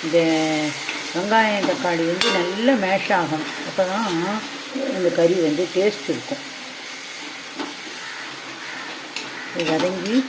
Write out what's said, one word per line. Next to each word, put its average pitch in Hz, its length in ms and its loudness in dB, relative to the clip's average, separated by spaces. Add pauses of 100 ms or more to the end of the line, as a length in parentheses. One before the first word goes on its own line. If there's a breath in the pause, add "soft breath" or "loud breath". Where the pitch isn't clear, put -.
இந்த 165 140 4 (960)
வெங்காயம், 208 540 4
தக்காளி 170 400 2
வந்து 185 180 2 (100)
நல்லா 196 340 2 (140)
மேஷ் 190 340 2
ஆகணும். 151 320 -2 (160)
அப்போ 190 140 0 (100)
தான் 214 160 0 (880)
இந்த 180 120 2 (120)
கறி 170 160 6 (100)
வந்து 151 180 2 (100)
டேஸ்ட் 202 380 2
இருக்கும். 127 300 -4 (3000)
இது 170 160 -2
வதங்கி 180 460 2 (120)